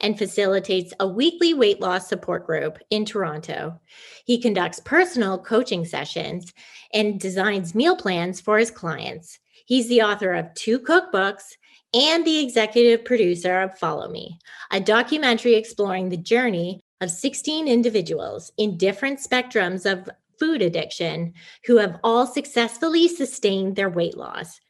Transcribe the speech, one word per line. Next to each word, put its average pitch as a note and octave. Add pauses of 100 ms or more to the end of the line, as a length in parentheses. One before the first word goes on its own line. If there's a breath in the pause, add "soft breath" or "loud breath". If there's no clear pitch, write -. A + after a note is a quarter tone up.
and G#3
facilitates F#3+
a G3
weekly E4
weight G#3
loss F#3
support F3+
group D#3 (100)
in G#3+
Toronto. E3 (440 loud breath)
He A#3+
conducts F#3+
personal B3+
coaching G#3+
sessions D#3+ (400 loud breath)
and G#3
designs F#3+
meal D4+
plans F#3
for G#3+
his A3+
clients. - (260 soft breath)
He's B3
the A#3
author G3+
of E3+
two A#3+
cookbooks G#3+ (400 soft breath)
and D#4
the D#4+
executive A#3
producer F3+
of F#3+
Follow D#3
Me, - (320 loud breath)
a F#3+
documentary A#3+
exploring G3
the F3+
journey F#3 (200)
of F#3
sixteen D#4
individuals G#3+
in G#3+
different G3+
spectrums G3+
of F#3 (260)
food D#4
addiction E3+ (320 loud breath)
who A#3+
have G3
all A#3
successfully D4+
sustained G3
their G3
weight E3+
loss, - (120)